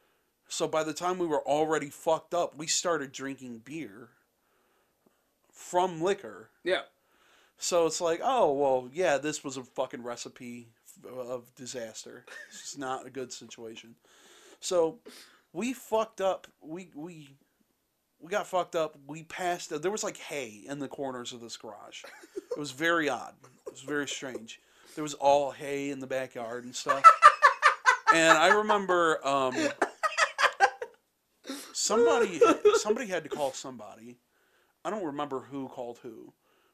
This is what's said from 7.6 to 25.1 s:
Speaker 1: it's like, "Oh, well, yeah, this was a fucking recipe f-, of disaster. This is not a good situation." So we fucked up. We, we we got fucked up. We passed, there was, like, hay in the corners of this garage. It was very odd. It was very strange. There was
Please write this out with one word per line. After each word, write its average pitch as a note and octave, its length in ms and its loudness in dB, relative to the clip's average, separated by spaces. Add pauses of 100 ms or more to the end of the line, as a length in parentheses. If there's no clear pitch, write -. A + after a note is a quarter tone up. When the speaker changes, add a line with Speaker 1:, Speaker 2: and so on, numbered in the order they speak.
Speaker 1:
it's D#3+ 140 -2
like, E3+ 220 0
"Oh, G#3+ 300 4
well, C3 400 2
yeah, D3+ 260 2
this D3 260 -4
was C3+ 120 -8
a B2+ 80 -10
fucking B2+ 380 -8
recipe A#2+ 680 -12 (380)
f-, - 40 -16
of B2 440 -10
disaster. A#2+ 680 -12 (260)
This - 220 -16
is C#3+ 60 -14
not C3 280 -6
a C3 40 -16
good B2 220 -10
situation." A2+ 640 -16 (640)
So E3 380 0 (540)
we A3+ 200 -6
fucked A3 480 -4
up. F#3+ 260 -2 (140)
We, E3 340 -12
we D3+ 360 -14 (920)
we E3+ 60 -20
got F#3+ 160 0
fucked F3 280 -2
up. D#3 220 0 (100)
We D#3+ 160 -12
passed, F3 480 -4 (120)
there F3+ 80 0
was, G#3+ 120 -4
like, G3 140 -6
hay A2+ 500 -10
in C#3+ 120 -8
the C3 100 -6
corners B2 460 -8
of A#2 80 -16
this A2+ 160 -12
garage. - 440 -16 (480)
It - 80 -6
was D3 140 -8
very D#3+ 360 2
odd. A#2+ 260 -4 (320)
It - 60 -12
was - 100 -18
very C#3+ 260 -4
strange. A#2+ 520 -10 (340)
There D#3 100 -6
was D3 100 -6